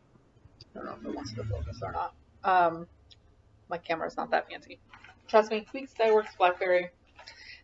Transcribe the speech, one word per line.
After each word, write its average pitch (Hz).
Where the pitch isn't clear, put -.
don't -
know -
if -
it -
wants 277
to 247
focus -
or 190
not. -
Um, 175
my 175
camera's 165
not 156
that -
fancy. 170
Trust 214
me, 214
Weeks 269
Dye 226
Works 214
Blackberry. 180